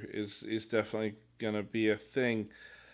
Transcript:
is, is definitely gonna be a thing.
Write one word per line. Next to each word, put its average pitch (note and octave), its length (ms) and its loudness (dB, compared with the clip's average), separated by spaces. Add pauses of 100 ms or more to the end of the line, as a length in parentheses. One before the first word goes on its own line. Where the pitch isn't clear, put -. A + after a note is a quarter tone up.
(100)
is, G#2 340 -6
is G#2+ 200 -2
definitely G#2+ 520 0 (200)
gonna G#2+ 260 0
be G#2+ 280 2
a G#2 80 4
thing. A#2 500 0 (440)